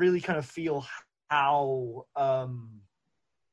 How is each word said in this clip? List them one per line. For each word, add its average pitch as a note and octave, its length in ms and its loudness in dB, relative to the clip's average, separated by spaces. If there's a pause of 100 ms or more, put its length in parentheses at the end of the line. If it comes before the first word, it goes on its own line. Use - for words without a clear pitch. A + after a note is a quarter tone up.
really F3+ 220 6
kind E3+ 180 -2
of C3+ 60 -4
feel D3+ 400 -4 (440)
how, C3+ 760 0 (100)
um, B2+ 680 -4 (720)